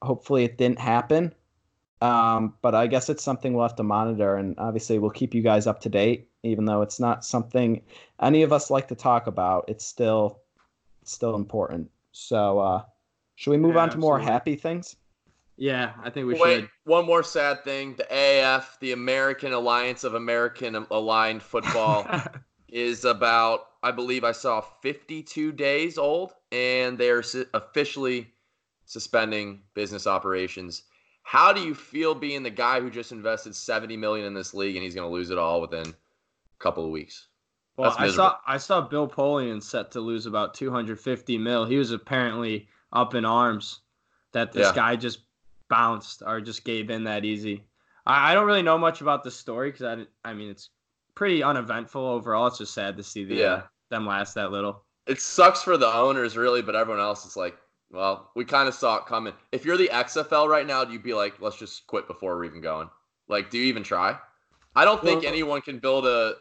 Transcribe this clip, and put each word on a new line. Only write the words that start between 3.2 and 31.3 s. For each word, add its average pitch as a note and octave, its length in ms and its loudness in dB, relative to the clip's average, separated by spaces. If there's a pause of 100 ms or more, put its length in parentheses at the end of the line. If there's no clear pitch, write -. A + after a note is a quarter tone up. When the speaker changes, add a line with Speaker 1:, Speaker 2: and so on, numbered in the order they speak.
Speaker 1:
something B2+ 320 -2
we'll A#2 120 2
have A#2 100 -6
to A2 60 -2
monitor, G#2 540 2
and G2 220 -4
obviously A2 400 -2
we'll G#2+ 120 2
keep - 220 -4
you A#2 80 2
guys A2 260 4
up G#2+ 160 0
to A2 60 -6
date, G#2+ 400 2 (140)
even A2 240 0
though G#2 160 2
it's G#2 180 -4
not A#2+ 240 0
something A#2+ 560 0 (400)
any D3+ 220 6
of D3 100 4
us C#3+ 160 2
like C3+ 200 0
to B2 60 -8
talk A#2 320 2
about. F#2 420 0
It's A2 180 -8
still, A2 560 0 (600)
still A#2 300 -4
important. G2+ 560 -4 (220)
So, G2+ 460 0
uh, F#2+ 240 2 (540)
should - 160 -2
we D3 40 6
move D#3+ 200 4
Speaker 2:
Yeah, E3 80 6
Speaker 1:
on E3 60 2
to D#3 80 -6
more D#3 180 4
Speaker 2:
absolutely. C3+ 160 0
Speaker 1:
happy C#3 240 0
things? E3+ 400 -8 (600)
Speaker 2:
Yeah, B2+ 460 -2
I A#2+ 80 -8
think C3 160 -6
we B2 80 0
Speaker 3:
Wait, E3+ 260 4
Speaker 2:
should. G#2+ 80 -10 (160)
Speaker 3:
one E3+ 220 4
more E3+ 160 4
sad C#3+ 420 -2
thing. C3+ 300 -6
The B2 180 -6
A C#3 280 6
A C3 160 4
F, - 240 -8
the C3 120 -4
American C3 600 -2
Alliance A#2+ 500 0
of A#2+ 80 -4
American A#2 600 -2 (160)
Aligned A2 520 0
Football, A2 640 0 (320)
Speaker 2:
<laughs> - 300 -20
Speaker 3:
is A#2+ 360 -4
about, A2+ 640 2 (160)
I B2 80 0
believe B2 320 -2
I A#2 80 2
saw, A2+ 280 -2
fifty-two D3+ 920 -8
days D3+ 440 -2
old, D#3+ 360 0 (180)
and B2+ 480 0
they B2 120 4
are A#2+ 120 4
su-, B2 320 -6
officially B2+ 800 -2 (520)
suspending G#2+ 800 -4 (120)
business G2+ 340 -6
operations. F#2 760 -4 (400)
How E3 300 6